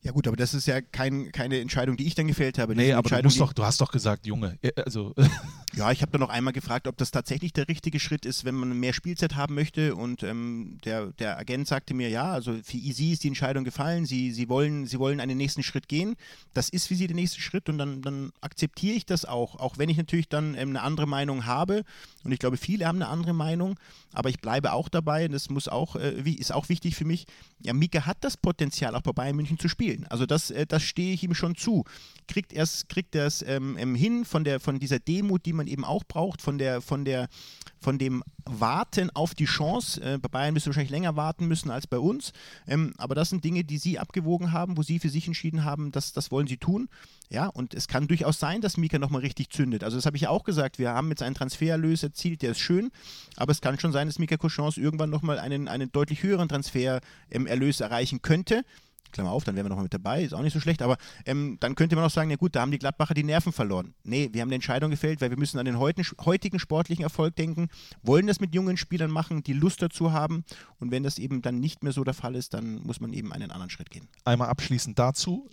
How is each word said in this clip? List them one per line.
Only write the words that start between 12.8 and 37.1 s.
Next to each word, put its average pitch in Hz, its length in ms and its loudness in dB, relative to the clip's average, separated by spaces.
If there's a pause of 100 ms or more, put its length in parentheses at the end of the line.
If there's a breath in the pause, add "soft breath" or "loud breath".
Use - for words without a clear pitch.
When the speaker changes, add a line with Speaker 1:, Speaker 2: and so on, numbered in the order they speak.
Speaker 1:
ist 160 100 -2
die 147 60 2
Entscheidung 135 360 0
gefallen, 160 420 -2
sie, 127 260 0
sie 117 160 -4
wollen, 143 380 2
sie 123 120 -4
wollen 135 220 0
einen 127 160 -2
nächsten 139 260 -2
Schritt - 240 -4
gehen. 190 300 0 (380 loud breath)
Das - 160 0
ist 175 180 -2
für 190 60 0
sie 185 120 2
der 170 100 -2
nächste 175 240 -2
Schritt - 280 -4
und 151 80 0
dann, 139 240 -4
dann 139 400 -6
akzeptiere 180 560 -2
ich 202 80 -4
das 180 220 -2
auch, 120 300 -4
auch 131 200 -4
wenn 147 140 0
ich 160 80 2
natürlich 170 300 0
dann, 151 260 -2
ähm, 131 160 -4
eine 135 120 -4
andere 151 240 0
Meinung 139 380 -2
habe 180 400 0 (400 loud breath)
und 127 80 0
ich 127 60 0
glaube, 127 180 2
viele 180 300 0
haben 175 160 0
eine 120 60 -2
andere 170 260 0
Meinung, 170 440 0 (360 loud breath)
aber 127 160 0
ich 127 100 -4
bleibe 120 320 0
auch 131 160 0
dabei 160 380 2
und 156 60 -2
das 139 180 -4
muss 139 180 -2
auch, 143 280 -2
äh, 135 280 -2
wi-, 156 100 2
ist - 180 -4
auch - 180 -2
wichtig 170 260 0
für - 80 -2
mich. 165 220 -2 (340 loud breath)
Ja, 117 140 -2
Mika 151 320 2
hat 180 160 -2
das - 160 -2
Potenzial, 143 560 0
auch 123 80 -2
bei - 100 0
Bayern 139 240 0
München 151 220 0
zu - 100 0
spielen. 170 400 -2
Also 120 160 0
das, 147 260 2
äh, 151 160 -2
das 156 160 2
stehe 180 300 0
ich 180 100 -2
ihm 175 120 0
schon 170 220 0
zu. 202 280 2 (420 loud breath)
Kriegt - 260 -4
er's, - 360 -2
kriegt - 260 -4
er's, 147 280 2
ähm, 135 360 -2
ähm, 127 160 0
hin 226 300 2
von 160 200 0
der, 139 160 0
von 135 180 -2
dieser 135 200 0
Demut, 185 480 2
die 170 60 0
man 156 140 0
eben 139 180 -4
auch - 200 -2
braucht, 165 360 -4
von 143 160 -2
der, 131 240 0
von 139 240 -2
der, 127 240 0 (520 loud breath)